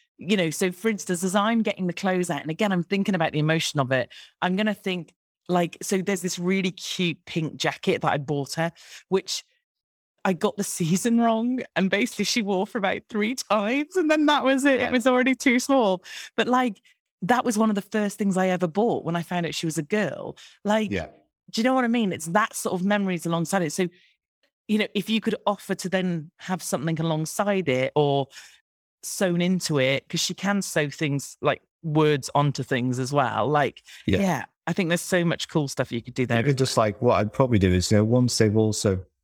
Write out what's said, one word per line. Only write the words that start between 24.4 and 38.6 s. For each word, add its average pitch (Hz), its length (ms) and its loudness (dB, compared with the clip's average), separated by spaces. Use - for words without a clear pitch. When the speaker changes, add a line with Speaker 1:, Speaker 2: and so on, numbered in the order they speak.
Speaker 1:
you 214 100 2
know, 208 160 2
if 202 160 -4
you 220 120 2
could 208 140 -2
offer 202 260 -4
to 180 160 -6
then 175 480 -2
have 180 240 -6
something 160 380 -4
alongside 165 720 -2
it 131 260 0
or 139 320 2
sewn 175 400 0
into 175 380 0
it, 135 300 0
'cause 165 100 -4
she - 140 -2
can 196 280 -2
sew 151 280 -2
things, 139 520 -4
like, 139 200 0
words 151 540 2
onto 143 260 2
things 127 380 -2
as 131 140 -2
well. 113 340 2
Like, 147 340 0
Speaker 2:
Yeah. 92 140 2
Speaker 1:
yeah, 165 260 0
I 170 60 -2
think 175 160 -2
there's 170 120 0
so 180 240 0
much - 220 -2
cool 151 220 -2
stuff - 220 -4
you 120 100 -4
could 123 120 -16
do 127 120 0
there. 117 140 2
Speaker 2:
Even 135 180 2
just, 127 200 0
like, 110 240 2
what 120 140 4
I'd 107 180 2
probably 120 240 4
do 92 160 6
is, 90 160 2
you 107 80 6
know, 104 60 6
once 123 340 2
they've 107 180 4
also 107 500 2